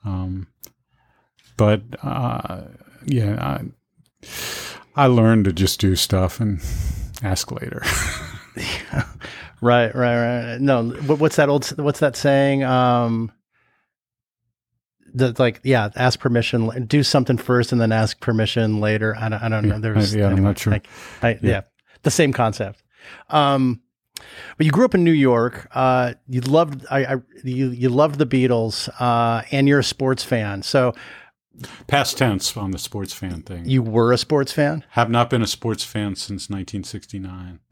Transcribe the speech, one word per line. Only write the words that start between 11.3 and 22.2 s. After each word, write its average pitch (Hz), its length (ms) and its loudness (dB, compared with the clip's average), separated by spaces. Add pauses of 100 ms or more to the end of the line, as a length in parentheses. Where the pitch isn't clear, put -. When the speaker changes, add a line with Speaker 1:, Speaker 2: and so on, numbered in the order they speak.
Speaker 2:
that 143 120 4
old, 143 180 0 (120)
what's 143 220 -2
that 139 160 0
saying? 139 480 2
Um, 120 680 2 (1800)
the, 123 240 0
like, 123 240 0
yeah, 120 340 2
ask 127 240 2
permission, 117 440 0
l-, 110 220 -4
do 147 160 4
something 131 340 2
first 120 360 0
and 123 80 2
then 113 120 2
ask 110 280 0
permission 110 600 0
later. 107 380 0
I 117 100 -4
don't, 107 140 -4
I 117 60 -2
don't 110 160 0
Speaker 1:
Yeah, 104 80 4
Speaker 2:
know. 107 80 -6
There's, 107 340 0
Speaker 1:
I, 107 40 0
yeah, 101 80 4
I'm 98 60 2
Speaker 2:
anyway, 95 160 4
Speaker 1:
not 98 100 0
sure. 107 140 0
Speaker 2:
like, 104 140 -2 (360)
I, 117 80 2
Speaker 1:
Yeah. 110 120 -4
Speaker 2:
yeah, 110 180 2 (420)
the - 80 0
same 143 220 4